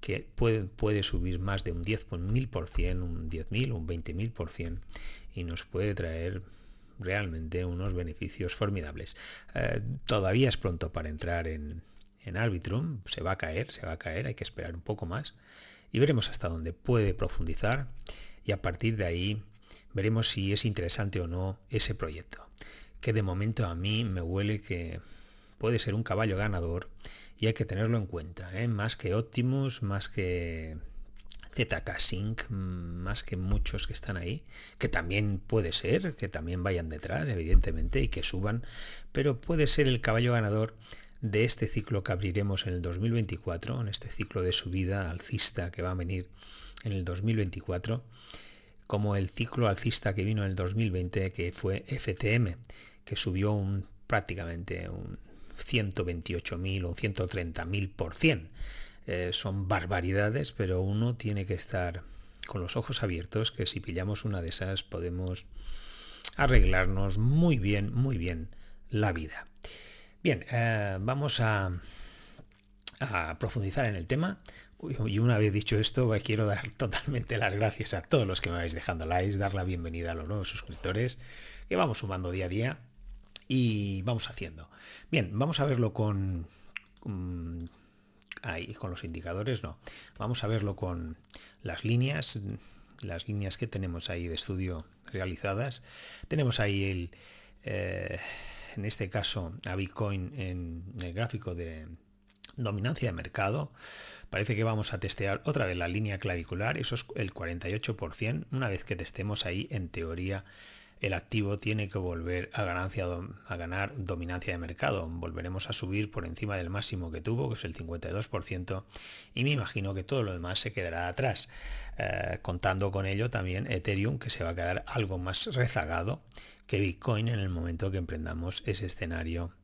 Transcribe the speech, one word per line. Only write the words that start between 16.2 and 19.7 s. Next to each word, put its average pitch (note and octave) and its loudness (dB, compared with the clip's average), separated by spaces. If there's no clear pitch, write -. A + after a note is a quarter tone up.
hasta - -2
dónde E2 -4
puede A2 4
profundizar, A2 0
y G2+ 2
a F#2+ -2
partir A2 2
de G#2+ 0
ahí F#2 0